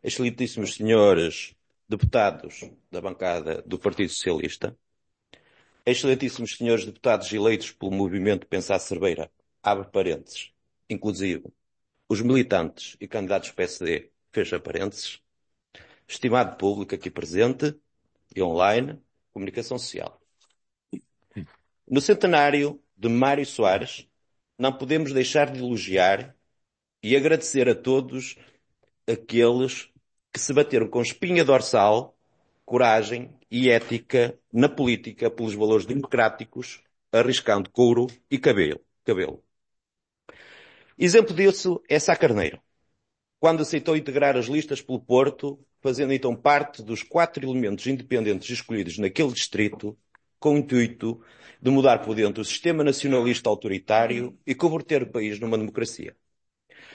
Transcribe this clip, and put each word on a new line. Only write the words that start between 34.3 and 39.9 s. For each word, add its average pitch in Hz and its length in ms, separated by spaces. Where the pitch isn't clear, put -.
na 123 160
política 117 640
pelos 110 220
valores 107 320
democráticos, 123 960
arriscando 113 560
couro 120 380
e 139 80
cabelo, 98 440
cabelo. 90 360